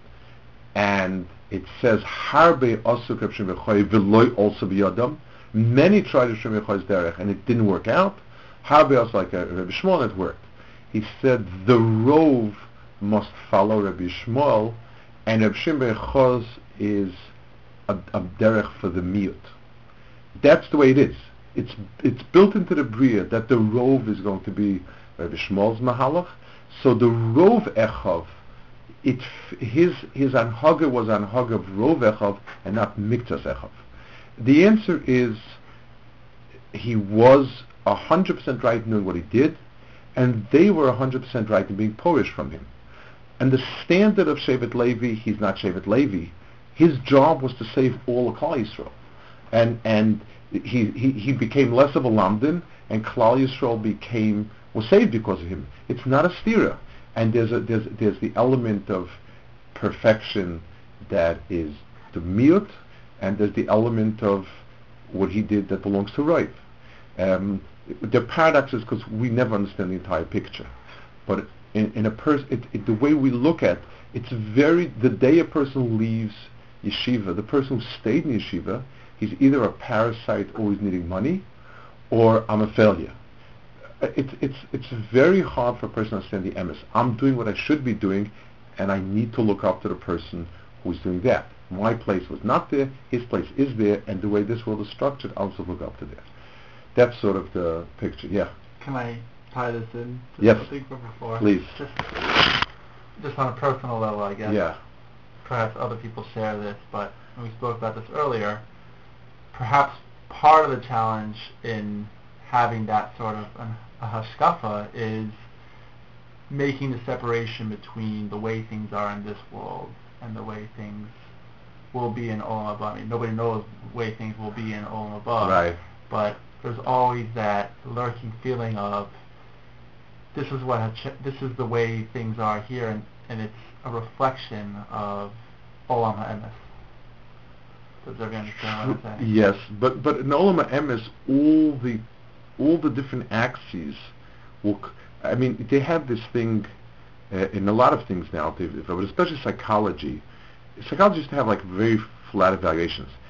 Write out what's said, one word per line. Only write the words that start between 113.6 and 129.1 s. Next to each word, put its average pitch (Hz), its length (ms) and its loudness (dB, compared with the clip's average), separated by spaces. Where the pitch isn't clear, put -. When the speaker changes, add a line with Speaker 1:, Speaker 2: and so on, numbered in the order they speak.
Speaker 2:
a 117 60 -8
hashkafa 113 880 -4
is 110 360 -6
making 139 420 -4
the 117 140 -8
separation 117 640 -6
between 107 600 -8
the 104 80 -8
way 113 260 -6
things 107 280 -10
are 104 240 -4
in 101 80 -10
this 104 140 -12
world 95 360 -12
and 113 140 -12
the 107 80 -12
way 107 320 -12
things 104 320 -14
will 120 160 -4
be 117 200 -6
in 107 120 -6
Olam 107 360 -6
Haba. 107 160 -8
I 107 60 -12
mean, 107 100 -12
nobody 113 220 -4
knows 113 320 -2
the - 80 -14
way 110 180 -6
things 110 220 -10
will 107 140 -10
be 110 220 -8
in 104 120 -10
Olam 107 380 -10
Haba. 113 260 0
Speaker 1:
Right. 85 260 4
Speaker 2:
But 104 280 -4
there's 117 220 -8
always 123 500 0
that 104 360 -4
lurking 120 460 -8
feeling 117 360 -6
of, 101 320 -4